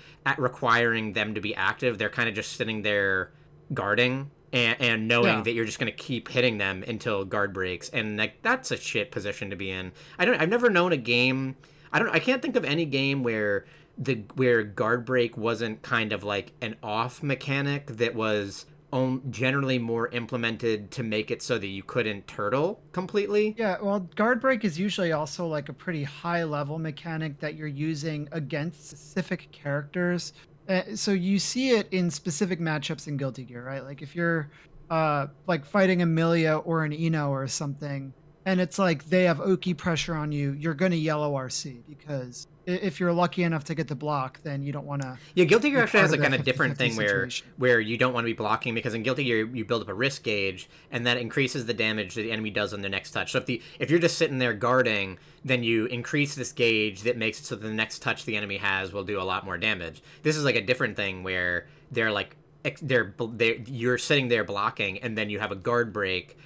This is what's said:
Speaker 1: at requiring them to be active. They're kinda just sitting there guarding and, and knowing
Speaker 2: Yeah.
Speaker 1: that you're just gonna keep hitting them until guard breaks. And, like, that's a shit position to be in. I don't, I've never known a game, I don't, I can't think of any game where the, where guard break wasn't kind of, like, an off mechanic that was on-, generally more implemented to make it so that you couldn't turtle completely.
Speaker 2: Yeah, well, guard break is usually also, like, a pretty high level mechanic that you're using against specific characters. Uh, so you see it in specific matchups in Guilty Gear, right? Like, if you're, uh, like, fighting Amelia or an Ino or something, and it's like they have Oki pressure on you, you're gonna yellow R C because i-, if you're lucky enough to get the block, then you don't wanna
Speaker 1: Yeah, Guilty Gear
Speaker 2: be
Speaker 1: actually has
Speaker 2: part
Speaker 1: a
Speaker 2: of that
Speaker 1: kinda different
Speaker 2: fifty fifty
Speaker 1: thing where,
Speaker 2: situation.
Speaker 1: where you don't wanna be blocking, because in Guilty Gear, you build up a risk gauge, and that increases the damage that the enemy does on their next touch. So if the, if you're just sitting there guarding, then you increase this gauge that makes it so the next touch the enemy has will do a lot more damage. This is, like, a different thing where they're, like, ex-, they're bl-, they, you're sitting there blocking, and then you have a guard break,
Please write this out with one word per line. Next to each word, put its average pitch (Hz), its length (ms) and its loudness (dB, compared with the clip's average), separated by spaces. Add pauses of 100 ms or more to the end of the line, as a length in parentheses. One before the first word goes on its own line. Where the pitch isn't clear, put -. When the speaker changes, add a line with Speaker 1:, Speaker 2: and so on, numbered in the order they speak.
(260)
Speaker 1:
at 139 140 2
requiring 117 720 2
them 107 220 0
to 104 60 -2
be 104 140 -4
active. 107 420 0
They're 104 120 0
kinda 113 240 -2
just 104 200 -6
sitting 110 280 2
there 98 500 4 (420)
guarding 123 560 2 (220)
and, 117 280 4
and 113 280 2
knowing 117 300 6
Speaker 2:
Yeah. - 60 -2
Speaker 1:
that 113 100 0
you're 113 120 0
just 107 140 -6
gonna 117 120 -2
keep - 360 -6
hitting 123 300 2
them 98 280 -2
until 107 380 -2
guard 101 300 0
breaks. 92 360 -4
And, 107 280 -2
like, - 260 -4
that's 254 280 0
a 117 60 -2
shit - 320 -4
position 101 400 -6
to 98 60 -6
be 95 160 -6
in. 92 220 -6 (260)
I 180 60 4
don't, 214 140 4
I've 160 100 4
never 240 200 4
known 180 220 4
a 156 60 2
game, 127 580 2 (360)
I 151 60 2
don't, 208 120 2
I 165 100 2
can't 262 200 2
think 254 160 -4
of 214 80 2
any 151 220 0
game 135 380 0
where 107 420 0 (320)
the, 113 260 -2 (120)
where 123 280 6
guard 110 420 0
break 120 300 2
wasn't 110 460 -2
kind 110 320 0
of, 98 100 -6
like, 101 380 -2
an 110 220 -6
off 113 400 -4
mechanic 143 640 -2
that 117 260 0
was 107 540 -2 (260)
on-, 131 380 0
generally 131 480 0
more 117 300 -2
implemented 113 840 -2
to 123 120 -6
make 107 280 -2
it 117 100 -4
so 120 160 -2
that 98 100 -4
you 98 160 -6
couldn't 107 440 -2
turtle 131 540 -2 (100)
completely. 208 680 0
Speaker 2:
Yeah, 208 240 0
well, 202 200 0 (140)
guard 226 240 4
break 262 240 2
is 165 160 0
usually 185 320 0
also, 156 360 -2
like, 151 200 -2
a - 60 -10
pretty 160 300 -6
high 170 400 -2
level 147 360 -2
mechanic 156 600 -6
that 156 160 -6
you're 156 120 -8
using 151 640 -4
against 156 580 -4
specific - 600 -6
characters. 170 840 -2 (360)
Uh, 185 140 2 (120)
so 208 160 0
you 190 280 2
see 254 320 2
it 214 200 4
in 180 200 2
specific 180 480 -2
matchups 156 480 -2
in 147 100 -4
Guilty 131 260 -4
Gear, 120 220 -12
right? 131 180 -8
Like, 143 200 -14
if 143 120 -14
you're, 165 340 0 (420)
uh, 147 360 2 (200)
like, 165 180 0
fighting 185 380 4
Amelia 165 540 4
or 160 280 0
an 151 80 -2
Ino 156 380 2
or 135 160 -2
something, 139 680 -6 (320)
and 185 160 4
it's 180 180 -2
like 170 260 2
they 180 200 6
have 165 160 4
Oki 185 320 2
pressure 165 420 -2
on 151 160 -2
you, 143 220 0
you're 151 200 -2
gonna 175 220 2
yellow 151 400 0
R 131 140 -4
C 123 380 -8
because 139 600 -10 (200)
i-, 180 40 -2
if 185 280 -2
you're 175 120 4
lucky 175 320 2
enough 165 220 0
to 160 100 -4
get 156 120 -2
the 151 80 -4
block, 143 480 -4
then 139 200 -6
you 143 80 -4
don't 143 160 -8
wanna 139 320 -6 (160)
Speaker 1:
Yeah, 180 80 6
Guilty 220 260 6
Gear 277 100 4
Speaker 2:
be 233 40 6
Speaker 1:
actually 214 160 4
has 190 100 6
Speaker 2:
part 160 40 4
Speaker 1:
a - 20 4
Speaker 2:
of 147 60 2
that 143 160 4
Speaker 1:
kinda - 60 0
different 135 340 2
Speaker 2:
fifty 123 80 2
fifty 113 100 0
Speaker 1:
thing - 20 -2
where, 107 100 2
Speaker 2:
situation. 101 400 0 (100)
Speaker 1:
where 123 220 6
you 113 180 -2
don't 127 160 2
wanna 117 120 0
be 113 80 0
blocking, 110 400 -2
because 113 220 -2
in 113 80 -4
Guilty 131 220 0
Gear, 110 200 2
you 117 200 -6
build 113 180 0
up 110 60 -10
a 95 40 -4
risk 135 300 -2
gauge, 98 440 -2 (220)
and 120 160 -4
that 123 120 2
increases 127 480 -2
the 117 100 -2
damage 107 400 -2
that 113 80 -2
the 113 80 -4
enemy 110 180 -4
does 104 240 -2
on 101 80 -8
their 98 80 -4
next 98 220 -6
touch. 92 220 -4
So 131 60 2
if 123 60 -6
the, 123 160 -4 (160)
if 131 140 -2
you're 170 80 6
just 165 180 2
sitting 143 220 2
there 123 140 2
guarding, 107 640 2 (240)
then 127 180 0
you 113 260 2
increase 143 460 -2
this 131 200 -8
gauge 107 480 2
that 120 160 0
makes 110 240 -2
it - 40 -16
so 123 100 -6
the 107 160 -8
next 110 280 -2
touch - 260 -4
the 107 120 -4
enemy 101 200 -6
has 95 360 -2
will 101 100 -4
do 98 160 -4
a 92 40 -2
lot 95 220 -2
more 92 120 -6
damage. 90 440 -4 (220)
This 151 140 0
is, 147 80 -2
like, 123 100 2
a 104 100 0
different 123 300 0
thing 95 280 -4
where 90 440 0 (240)
they're, 113 200 0
like, 101 260 -4 (280)
ex-, 143 160 -4
they're 127 240 2
bl-, 101 200 -6
they, 113 420 0
you're 123 320 0
sitting 139 300 2
there 110 160 4
blocking, 101 540 -2
and 113 160 -6
then 107 140 -2
you 104 100 -4
have 104 120 -2
a 101 40 -4
guard 117 380 0
break, 92 520 -2